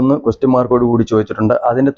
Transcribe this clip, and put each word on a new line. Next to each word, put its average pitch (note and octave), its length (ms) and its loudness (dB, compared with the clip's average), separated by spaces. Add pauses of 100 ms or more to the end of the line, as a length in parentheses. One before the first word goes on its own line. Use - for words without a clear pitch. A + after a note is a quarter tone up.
എന്ന് C3+ 140 2 (100)
ക്വസ്റ്റ്യൻ B2 300 0
മാർക്കോട് B2 340 0
കൂടി A#2 220 2
ചോദിച്ചിട്ടുണ്ട്. A2 420 0 (160)
അതിൻ്റെ C3+ 280 0